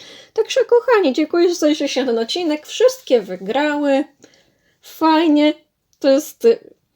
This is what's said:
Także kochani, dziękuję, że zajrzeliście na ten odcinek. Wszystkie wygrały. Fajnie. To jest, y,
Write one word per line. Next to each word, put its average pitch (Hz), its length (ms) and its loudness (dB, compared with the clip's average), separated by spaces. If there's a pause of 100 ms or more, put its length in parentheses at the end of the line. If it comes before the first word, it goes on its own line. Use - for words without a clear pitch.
(340)
Także 440 320 -4
kochani, 453 480 2
dziękuję, 339 360 0
że 349 60 -2
zajrzeliście 294 460 -2
na 262 100 -4
ten 226 80 -2
odcinek. 302 480 -6
Wszystkie 415 540 0
wygrały. 269 800 -4 (800)
Fajnie. 311 720 2 (460)
To 285 100 2
jest, 269 360 0
y, - 280 0 (220)